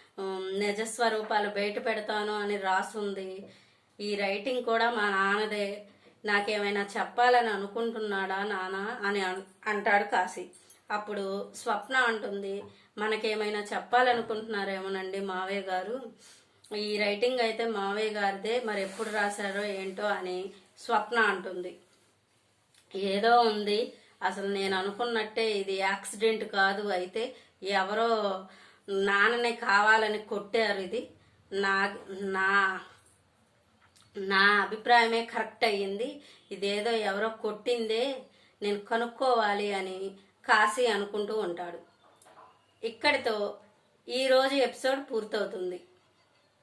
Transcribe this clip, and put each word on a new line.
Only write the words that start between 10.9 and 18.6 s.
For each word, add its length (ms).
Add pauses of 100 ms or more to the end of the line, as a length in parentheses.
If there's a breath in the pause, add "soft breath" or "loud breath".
అప్పుడు 340 (300)
స్వప్న 420
అంటుంది, 580 (420 loud breath)
"మనకేమైనా 640
చెప్పాలనుకుంటున్నారేమోనండి 1600
మావయ్య 400
గారు, 380 (800 loud breath)
ఈ 220
రైటింగ్ 420
అయితే 260
మావయ్య 440
గారిదే, 560